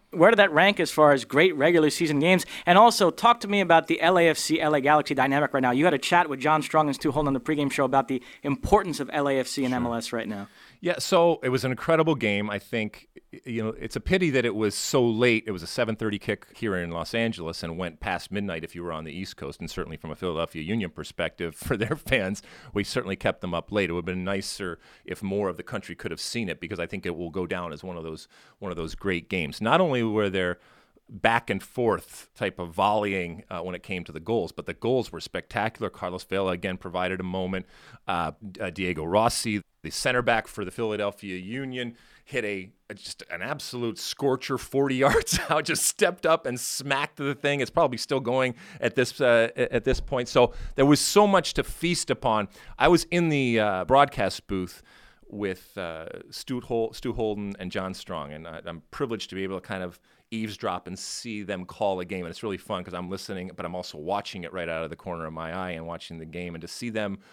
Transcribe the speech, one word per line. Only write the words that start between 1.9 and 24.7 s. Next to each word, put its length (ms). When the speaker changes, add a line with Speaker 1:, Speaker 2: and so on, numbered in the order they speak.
Speaker 1:
season 280
games? 260
And 120
also, 340
talk 300
to 60
me 120
about 260
the 140
L 180
A 100
F 80
C, 240
L 140
A 60
Galaxy 340
dynamic 400
right 80
now. 80
You 140
had 100
a 40
chat 300
with 120
John 200
Strong 280
and 80
Stu 160
Holden 160
on 60
the 60
pregame 300
show 140
about 240
the 120
importance 560
of 140
L 160
A 100
F 80
C 180
and 60
Speaker 2:
Sure. 60
Speaker 1:
M 100
L 80
S 180
right 140
now. 220
Speaker 2:
Yeah, 180
so 440
it 60
was 160
an 60
incredible 440
game. 360
I 80
think, 500
y-, 140
you 180
know, 60
it's 160
a 40
pity 300
that 140
it 100
was 200
so 300
late. 420
It 40
was 120
a 40
seven 300
thirty 220
kick 360
here 220
in 140
Los 240
Angeles 480
and 160
went 200
past 320
midnight 320
if 120
you 100
were 80
on 120
the 60
East 280
Coast, 200
and 120
certainly 260
from 140
a 40
Philadelphia 480
Union 280
perspective, 640
<laughs> 20
for 220
their 180
fans, 460
we 100
certainly 320
kept 240
them 140
up 180
late. 160
It 60
would 60
have 40
been 200
nicer 540